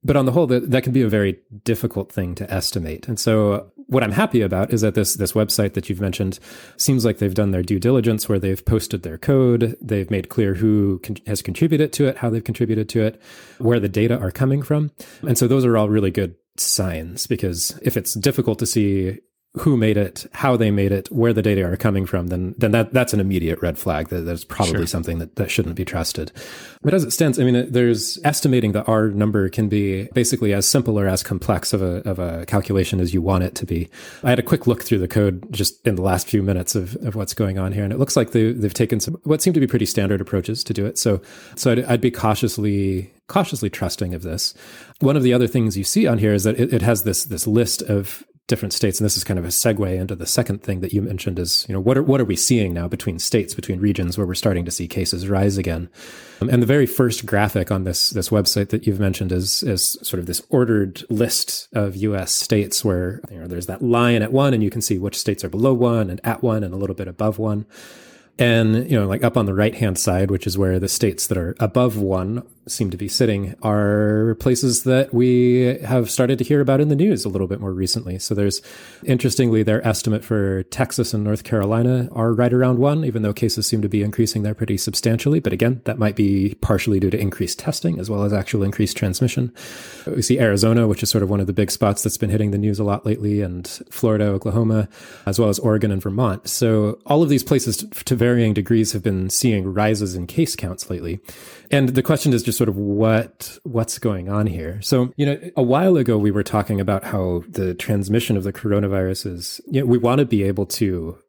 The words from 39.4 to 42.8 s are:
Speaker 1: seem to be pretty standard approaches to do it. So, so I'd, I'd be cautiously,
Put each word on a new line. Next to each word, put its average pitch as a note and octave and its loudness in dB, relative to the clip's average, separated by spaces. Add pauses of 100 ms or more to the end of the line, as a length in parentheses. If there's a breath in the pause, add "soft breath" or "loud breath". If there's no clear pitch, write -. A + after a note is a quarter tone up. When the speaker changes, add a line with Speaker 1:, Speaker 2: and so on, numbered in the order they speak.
Speaker 1:
seem F#3 2
to D#3+ 2
be C3 4
pretty G#2+ 0
standard G2 0
approaches G2+ -4
to A2 -6
do G2+ -2
it. - -6
So, - 0 (360 loud breath)
so B2 2
I'd, B2 0
I'd A#2 0
be B2+ 2
cautiously, G2+ -2 (140)